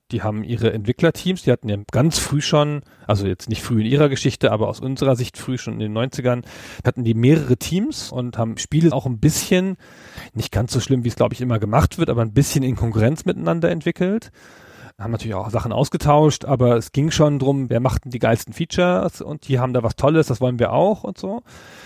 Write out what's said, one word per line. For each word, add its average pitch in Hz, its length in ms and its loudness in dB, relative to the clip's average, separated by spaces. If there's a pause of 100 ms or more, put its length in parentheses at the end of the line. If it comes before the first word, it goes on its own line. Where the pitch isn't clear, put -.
(120)
die 120 100 -4
haben 107 220 -4
ihre 110 280 0
Entwicklerteams, 156 720 -2
die 139 80 2
hatten 117 180 -2
ja 101 80 -2 (140)
ganz 147 280 2
früh 147 220 -2
schon, 147 400 0 (260)
also 101 200 2
jetzt 92 220 -4
nicht 110 140 -4
früh 113 180 0
in 107 60 0
ihrer 143 220 4
Geschichte, 131 420 0
aber 107 180 0
aus 107 100 -8
unserer 135 360 0
Sicht 120 220 -4
früh 127 200 -6
schon 110 180 -8
in 110 40 -6
den 107 140 -4
neunzigern, 123 500 -2 (420)
hatten 123 180 -2
die 113 100 2
mehrere 123 440 4
Teams 208 540 -4
und 123 260 -8
haben 113 200 -2
Spiele 160 360 2
auch 135 120 -2
ein 120 140 -4
bisschen, 180 580 0 (560)
nicht - 180 -6
ganz 110 200 0
so - 80 0
schlimm, 127 240 2
wie 117 60 0
es, 113 60 -4
glaub 117 180 2
ich, 117 80 -8
immer 120 180 0
gemacht 107 380 2
wird, 165 120 0
aber 117 120 0
ein 110 120 -2
bisschen 135 300 2
in 127 120 0
Konkurrenz 113 500 0
miteinander 170 440 0
entwickelt. 180 640 -2 (680)
Haben 117 120 -6
natürlich 113 240 -6
auch 101 160 -6
Sachen 113 200 -2
ausgetauscht, 147 760 2
aber 123 300 2
es 117 160 -2
ging 151 200 0
schon 147 260 4
drum, 135 320 0
wer 120 100 2
macht - 260 0
denn 127 60 -14
die 123 60 -6
geilsten 113 340 0
Features 180 680 -2
und - 260 -12
die 127 120 0
haben 127 120 -2
da 123 120 0
was 110 120 -2
Tolles, 156 300 4
das 127 160 -4
wollen 127 160 0
wir 113 160 2
auch 165 300 2
und 196 160 -10
so. 202 240 -8 (420)